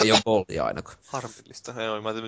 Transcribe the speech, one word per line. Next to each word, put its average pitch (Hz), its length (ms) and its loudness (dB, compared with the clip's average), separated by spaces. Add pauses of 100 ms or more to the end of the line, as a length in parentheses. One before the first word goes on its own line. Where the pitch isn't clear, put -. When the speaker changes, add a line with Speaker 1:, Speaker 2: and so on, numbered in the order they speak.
Speaker 1:
ei 110 80 6
oo 107 120 6
goldia 95 400 2
ainakaan. - 420 -6
Speaker 2:
Harmillista. - 760 -10
Joo, 110 200 -2
mä 110 80 -2 (180)